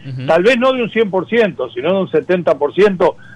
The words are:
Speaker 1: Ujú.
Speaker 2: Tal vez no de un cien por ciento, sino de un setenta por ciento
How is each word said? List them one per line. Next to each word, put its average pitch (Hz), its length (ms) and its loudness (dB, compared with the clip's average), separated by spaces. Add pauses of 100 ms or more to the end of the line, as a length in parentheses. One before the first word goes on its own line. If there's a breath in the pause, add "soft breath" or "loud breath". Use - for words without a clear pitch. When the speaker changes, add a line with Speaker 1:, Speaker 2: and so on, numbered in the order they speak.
(100)
Speaker 1:
Ujú. 127 160 -10
Speaker 2:
Tal 165 160 2
vez 240 160 4
no 262 140 2
de 254 100 -2
un 214 80 -4
cien 220 200 0
por 180 180 -4
ciento, 185 420 -2
sino 139 220 -4
de 196 80 0
un 180 100 -4
setenta 165 460 0
por 139 180 -2
ciento 180 420 2 (200 loud breath)